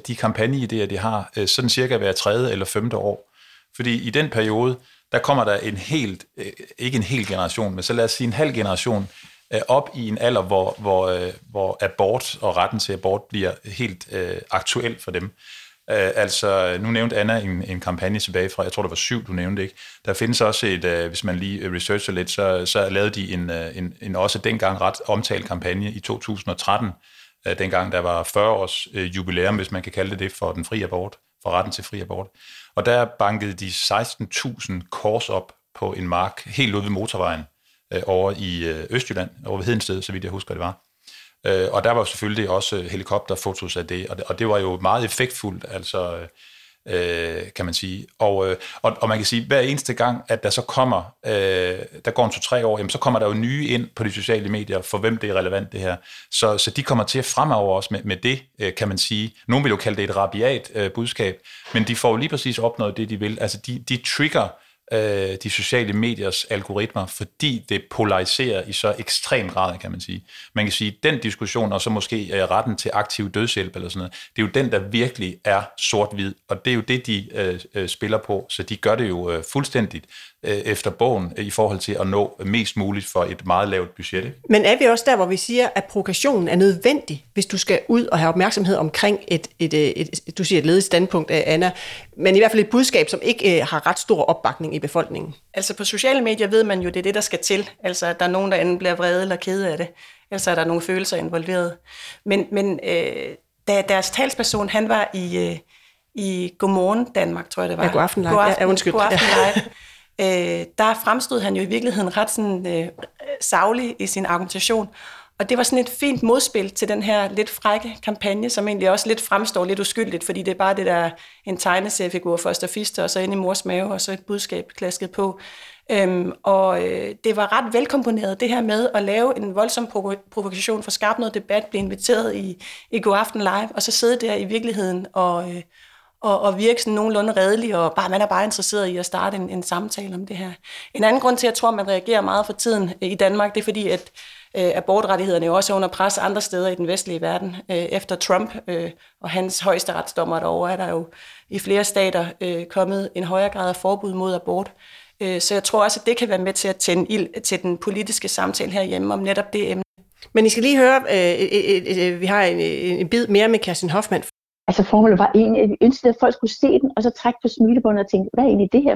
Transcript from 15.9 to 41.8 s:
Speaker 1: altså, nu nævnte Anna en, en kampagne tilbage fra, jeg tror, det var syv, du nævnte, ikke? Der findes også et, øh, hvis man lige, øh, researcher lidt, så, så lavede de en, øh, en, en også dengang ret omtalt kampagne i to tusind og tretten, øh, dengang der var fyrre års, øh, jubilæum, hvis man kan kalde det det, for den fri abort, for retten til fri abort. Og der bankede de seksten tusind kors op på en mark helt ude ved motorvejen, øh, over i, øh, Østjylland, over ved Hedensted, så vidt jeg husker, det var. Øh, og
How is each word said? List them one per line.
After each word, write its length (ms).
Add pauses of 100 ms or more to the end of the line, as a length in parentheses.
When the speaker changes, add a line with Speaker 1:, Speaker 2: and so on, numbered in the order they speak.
Speaker 1:
altså, 680
nu 100
nævnte 260
Anna 220
en, 240
en 160
kampagne 400
tilbage 300
fra, 140
jeg 80
tror, 120
det 60
var 60
syv, 320
du 60
nævnte, 300
ikke? 120 (300)
Der 80
findes 280
også 260
et, 180
øh, 220
hvis 160
man 120
lige, 240
øh, 140
researcher 400
lidt, 160
så, 360
så 240
lavede 200
de 240
en, 160
øh, 280
en, 240
en 140
også 240
dengang 420
ret 260
omtalt 380
kampagne 460
i 80
to 180
tusind 340
og 60
tretten, 320 (580)
øh, 100
dengang 340
der 80
var 240
fyrre 260
års, 440
øh, 220
jubilæum, 400
hvis 160
man 100
kan 100
kalde 200
det 80
det, 120
for 200
den 140
fri 180
abort, 340 (260)
for 60
retten 220
til 120
fri 180
abort. 260 (480)
Og 100
der 200
bankede 480
de 180
seksten 560
tusind 540 (100)
kors 380
op 240 (220)
på 180
en 140
mark 380
helt 300
ude 80
ved 60
motorvejen, 520 (520)
øh, 140
over 300
i, 300
øh, 220
Østjylland, 400 (160)
over 120
ved 80
Hedensted, 360
så 100
vidt 120
jeg 80
husker, 220
det 80
var. 200 (640)
Øh, 240
og 120